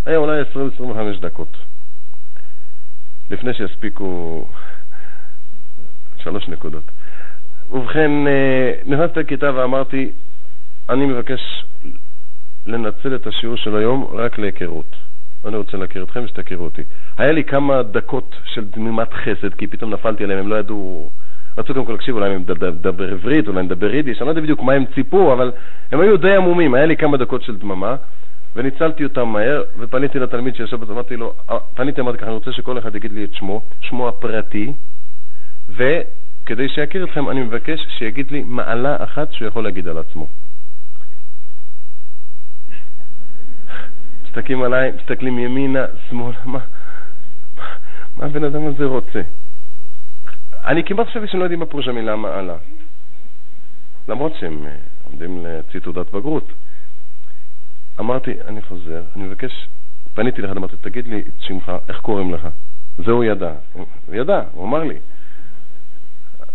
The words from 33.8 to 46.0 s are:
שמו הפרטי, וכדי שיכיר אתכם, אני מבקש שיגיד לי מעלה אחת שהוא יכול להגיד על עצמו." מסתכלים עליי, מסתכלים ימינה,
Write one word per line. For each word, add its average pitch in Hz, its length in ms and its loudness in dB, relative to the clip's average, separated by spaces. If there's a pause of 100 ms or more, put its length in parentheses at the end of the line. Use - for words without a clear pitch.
שמו 123 260 0
הפרטי, 110 640 2 (960)
וכדי - 1000 0
שיכיר 151 340 0
אתכם, 220 260 0
אני 131 140 0
מבקש 117 360 0 (180)
שיגיד 120 340 0
לי 143 120 0
מעלה 120 600 0
אחת 147 280 0
שהוא - 160 0
יכול 110 160 0
להגיד 95 240 0
על 80 100 0
עצמו." 80 300 0 (4000)
מסתכלים 127 380 4
עליי, 127 340 2
מסתכלים 123 420 0
ימינה, 131 460 0 (240)